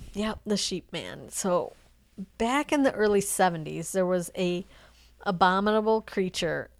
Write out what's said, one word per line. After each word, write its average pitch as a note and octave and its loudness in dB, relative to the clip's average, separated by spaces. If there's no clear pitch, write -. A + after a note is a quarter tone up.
Yep, G#3+ -6
the G#3 0
sheep - -6
man. C#3 -10
So F3+ 0
back C4+ 0
in C#4+ 4
the C4+ 4
early G#3 2
seventies, D#3+ 0
there F#3+ 2
was F3+ 0
a F3+ -2
abominable G3+ 2
creature F3+ -4